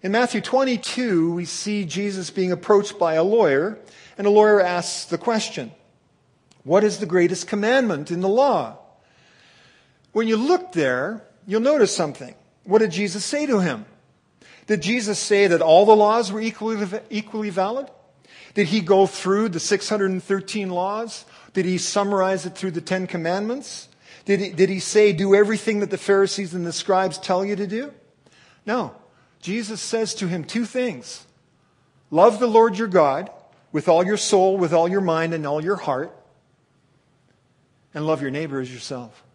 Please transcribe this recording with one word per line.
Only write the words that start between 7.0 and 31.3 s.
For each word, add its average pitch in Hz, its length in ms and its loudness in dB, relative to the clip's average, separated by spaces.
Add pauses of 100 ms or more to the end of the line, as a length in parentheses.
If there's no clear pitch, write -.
greatest 175 400 0
commandment 208 640 -2
in 175 120 -4
the 190 60 0
law?" 202 500 0 (1300)
When 226 140 0
you 226 100 0
look 339 360 0
there, 147 500 -2 (240)
you'll 208 140 -2
notice 254 340 4
something. 143 400 -6 (300)
What 202 140 4
did 220 120 2
Jesus 185 340 -4
say 294 220 -4
to 240 140 2
him? 131 260 -2 (800)
Did 208 160 -2
Jesus 208 380 -4
say 202 260 2
that 170 160 4
all 165 240 8
the 220 80 10
laws 214 380 2
were 214 80 -6
equally, 214 680 -6
equally 214 420 -6
valid? 202 380 -4 (680)
Did 202 120 0
he 202 140 0
go 190 260 4
through 202 440 -2
the 170 100 -6
six - 280 -2
hundred 202 220 0
and 185 100 -4
thirteen 196 500 -6
laws? 196 540 -6 (280)
Did 190 120 -2
he 180 140 -2
summarize 190 680 0
it 180 80 -12
through 190 160 -6
the 170 100 -6
Ten 185 280 -4
Commandments? 196 800 -6 (360)
Did 196 160 0
he, 196 100 -6
did 185 180 2
he 190 120 -2
say, 208 320 4
"Do 196 220 2
everything 208 460 2
that 196 100 -4
the 190 80 -6
Pharisees 196 560 0
and 180 100 -4
the 170 80 -6
scribes 190 460 0
tell 190 260 -2
you 202 120 -4
to 202 100 -6
do"? 240 260 -8 (720)
No. 208 300 -4 (460)
Jesus 208 400 -8
says 226 360 -4
to 190 120 -6
him 165 160 -6
two 226 200 -4
things. 247 640 -8 (840)